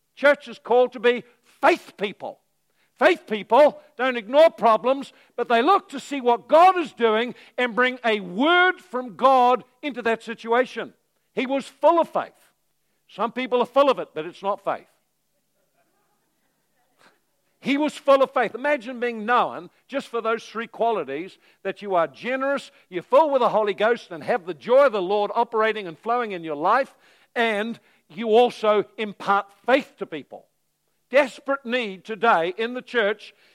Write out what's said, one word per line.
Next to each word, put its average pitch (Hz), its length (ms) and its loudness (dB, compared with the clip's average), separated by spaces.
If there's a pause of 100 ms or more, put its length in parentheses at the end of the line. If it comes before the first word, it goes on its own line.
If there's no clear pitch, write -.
(160)
Church 277 320 0
is 226 120 -18
called 247 340 0
to 247 60 -14
be 240 240 0 (380)
faith 311 340 0
people. 180 440 -10 (580)
Faith 320 300 2
people 233 520 2 (180)
don't 247 200 -2
ignore 269 320 4
problems, 233 640 0 (240)
but 240 100 -6
they 233 140 2
look 370 260 2
to 269 140 -12
see 277 180 -8
what 240 300 -2
God 359 280 6
is 311 140 -4
doing 226 420 -2 (240)
and 247 160 -2
bring 247 300 0
a 214 160 0
word 330 600 0
from 247 340 -10
God 247 480 2 (180)
into 247 200 -8
that 220 200 -2
situation. 233 720 -4 (400)
He 254 120 -4
was 269 180 -4
full 330 380 0
of - 80 -2
faith. 143 240 -6 (720)
Some 220 240 -6
people 247 300 -2
are 220 40 -2
full 277 240 2
of 180 100 0
it, 156 140 -10
but 156 120 -8
it's 175 180 -16
not 202 220 -6
faith. 143 200 -6 (2750)
He 277 160 -2
was 294 160 -2
full 277 280 2
of 254 100 0
faith. 233 220 -2
Imagine 254 460 -6
being 233 260 -6
known 175 440 -2 (180)
just 262 220 -8
for 233 100 -8
those 220 240 -4
three 220 240 -12
qualities, 180 720 -4 (260)
that 190 180 -8
you 196 140 -2
are 165 120 2
generous, 262 640 -6 (200)
you're 165 120 -8
full 285 300 4
with 269 80 2
the 220 100 2
Holy 208 240 0
Ghost 220 380 -2
and 160 100 -14
have 175 240 -4
the 175 80 -8
joy 240 340 4
of 226 40 -2
the 202 100 -4
Lord 202 320 -2
operating 220 540 -2
and 160 100 -14
flowing 226 360 -4
in 170 100 -10
your 156 140 -8
life, 214 360 0 (400)
and 226 460 -4 (300)
you 202 180 -10
also 214 560 2 (140)
impart 202 480 -4 (200)
faith 254 340 0
to 190 60 -12
people. - 420 -16 (600)
Desperate 277 560 -2
need 226 400 -6
today 190 500 0
in 240 200 -6
the 247 80 -12
church 214 500 -4 (220)